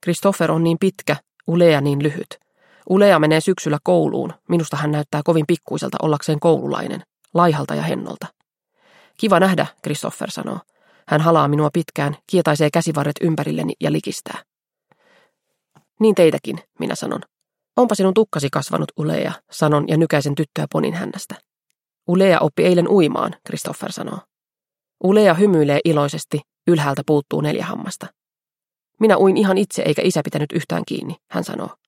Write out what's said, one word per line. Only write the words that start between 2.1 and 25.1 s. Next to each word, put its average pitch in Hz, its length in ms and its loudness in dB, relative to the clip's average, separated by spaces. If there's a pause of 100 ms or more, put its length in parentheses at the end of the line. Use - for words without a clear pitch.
Ulea 196 300 6
menee 156 220 4
syksyllä 156 420 -2
kouluun. 160 500 0 (160)
Minusta 165 280 -2
hän 151 160 -2
näyttää 147 320 -4
kovin 160 220 2
pikkuiselta - 560 -4
ollakseen 151 380 -2
koululainen, - 640 -2 (320)
laihalta 151 400 0
ja 147 80 -4
hennolta. - 440 -8 (920)
"Kiva 196 240 2
nähdä", 175 260 2 (180)
Christopher - 460 -8
sanoo. - 280 -10 (500)
Hän 151 120 2
halaa 156 280 4
minua 147 240 0
pitkään, 147 440 -4 (100)
kietaisee 151 440 2
käsivarret 151 500 -2
ympärilleni 156 600 -2
ja 156 120 -2
likistää. - 520 -8 (1600)
"Niin 214 140 6
teitäkin", 156 440 2 (200)
minä - 160 -4
sanon. - 260 -8 (560)
"Onpa 233 180 2
sinun 190 200 0
tukkasi 160 380 0
kasvanut, - 440 -4
Ulea", 160 360 -4 (180)
sanon 151 380 0
ja 160 80 0
nykäisen 147 380 0
tyttöä 151 380 -6
ponin 156 220 -2
hännästä. - 400 -12 (720)
"Ulea 180 320 4
oppi 156 240 0
eilen 175 240 4
uimaan", 170 460 2 (120)
Christopher - 460 -10
sanoo. - 260 -10 (840)
Ulea 196 300 6